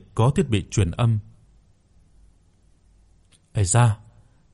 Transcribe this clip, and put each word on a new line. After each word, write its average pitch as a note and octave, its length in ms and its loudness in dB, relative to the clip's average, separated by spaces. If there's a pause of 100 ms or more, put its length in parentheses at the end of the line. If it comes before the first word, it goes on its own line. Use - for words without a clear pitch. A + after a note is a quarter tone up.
(140)
có A#2 160 2
thiết D3+ 180 -2
bị G#2 220 -2
truyền F2+ 200 0
âm. A2+ 280 -2 (2250)
"Ây G#2 120 0
da, A#2 340 2 (560)